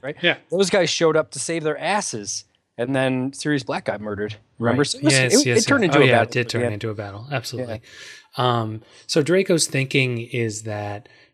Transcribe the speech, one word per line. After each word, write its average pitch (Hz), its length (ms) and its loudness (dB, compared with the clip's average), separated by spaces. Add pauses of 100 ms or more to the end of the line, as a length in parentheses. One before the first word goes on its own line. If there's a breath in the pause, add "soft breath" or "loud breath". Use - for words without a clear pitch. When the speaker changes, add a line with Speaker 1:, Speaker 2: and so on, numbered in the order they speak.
Speaker 1:
right? 143 200 -10
Speaker 2:
Yeah. 165 140 2 (140)
Speaker 1:
Those 180 200 0
guys 180 200 2
showed 156 260 2
up 156 160 0
to - 80 -10
save 165 240 -4
their 151 140 -2
asses, 147 640 -4 (340)
and 123 160 -2
then 131 380 0
Sirius 147 320 -2
Black 156 220 -6
got 101 140 -4
murdered. 107 360 -6 (240)
Remember? 117 220 2
Speaker 2:
Right. 139 40 4
Speaker 1:
So - 120 -6
it 143 60 -6
was, 147 80 6
Speaker 2:
Yes, 131 300 4
Speaker 1:
it, 285 40 2
Speaker 2:
yes, 127 180 4
Speaker 1:
it - 40 -2
turned 277 140 4
Speaker 2:
yeah. 196 40 4
Speaker 1:
into 147 120 4
Speaker 2:
Oh, 147 40 8
Speaker 1:
a - 40 8
Speaker 2:
yeah, 127 60 6
Speaker 1:
battle 117 160 6
Speaker 2:
it - 40 -16
did 123 80 0
Speaker 1:
at 120 60 -2
the - 60 -10
Speaker 2:
turn 123 120 -2
Speaker 1:
end. 117 100 -2
Speaker 2:
into 107 160 -6
a 107 40 -8
battle. 104 380 -10
Absolutely. 120 480 -8 (580 loud breath)
Speaker 1:
Yeah. 123 220 2
Speaker 2:
Um, 110 220 -6 (260 loud breath)
so 160 140 2
Draco's 175 440 2
thinking 135 540 0
is 113 420 -4
that 104 460 -8 (260 soft breath)